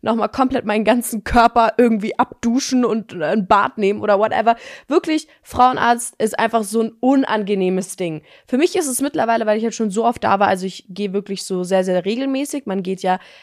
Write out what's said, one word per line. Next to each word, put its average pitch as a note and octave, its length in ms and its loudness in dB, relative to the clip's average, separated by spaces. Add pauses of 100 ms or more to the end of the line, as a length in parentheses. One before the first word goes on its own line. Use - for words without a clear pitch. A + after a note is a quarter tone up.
nochmal A3 300 0
komplett C4 340 0
meinen G#3+ 200 0
ganzen A#3 380 0
Körper A#3 540 4
irgendwie A3 420 2
abduschen B3 680 0
und A3 280 -2
ein F3+ 340 -2
Bad G#3+ 320 2
nehmen G#3 220 0
oder G#3 180 2
whatever. A3 380 2 (320)
Wirklich, D#4 400 0 (140)
Frauenarzt A#3+ 800 0
ist G#3+ 160 -2
einfach A3 280 0
so G#3+ 180 -2
ein A3+ 160 -4
unangenehmes G3 960 0
Ding. D#3+ 280 -6 (260)
Für B3 100 0
mich F4 160 0
ist E4 140 -2
es B3 120 -6
mittlerweile, A#3 460 0
weil G#3+ 100 2
ich G#3+ 60 -2
jetzt A3+ 140 -4
schon A3 140 -2
so G#3+ 140 -2
oft A#3 200 -2
da G3 160 0
war, G3+ 80 4
also F#3+ 180 -2
ich - 220 -12
gehe F#3+ 240 -6
wirklich G3 320 -6
so F#3 180 -4
sehr, F#3 220 2
sehr F3+ 200 0
regelmäßig. C4+ 600 -4
Man G3 160 -4
geht F#3 200 -6
ja F#3 180 0 (220)